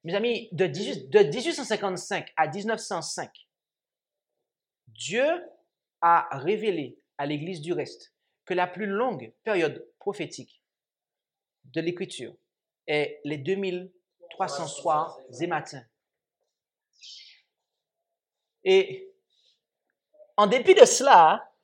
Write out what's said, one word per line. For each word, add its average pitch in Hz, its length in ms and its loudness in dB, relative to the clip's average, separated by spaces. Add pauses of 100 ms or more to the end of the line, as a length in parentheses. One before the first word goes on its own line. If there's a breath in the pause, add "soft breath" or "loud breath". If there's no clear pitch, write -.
Mes 170 100 -6
amis, 226 380 -2
de 175 140 0
dix-huit, 165 420 -6
de 202 120 6
dix-huit 233 340 2
cent 277 100 -8
cinquante-cinq 190 720 -4
à 156 100 2
dix-neuf 208 340 -4
cent 175 220 -6
cinq, - 460 -12 (1400)
Dieu 277 560 -2 (560)
a 170 280 4 (100)
révélé 175 600 -2 (180)
à 143 100 -6
l'Église 151 340 -6
du 165 120 -6
reste 139 420 -8 (300)
que 190 100 -6
la 180 120 2
plus 180 200 -10
longue 196 560 -4
période 165 440 -2 (120)
prophétique - 640 -10 (1000)
de 131 180 -6
l'Écriture 170 520 -8 (520)
est 151 380 -2
les 147 120 -6
deux 160 200 -4
mille 185 360 -6 (380)
trois 185 180 -6
cents 160 200 -8
soirs 160 500 -2 (220)
et 170 60 -2
matins. 147 380 -6 (2750 loud breath)
Et 185 480 2 (1300)
en 208 80 6
dépit 254 280 6
de 311 120 10
cela, 208 680 6 (120)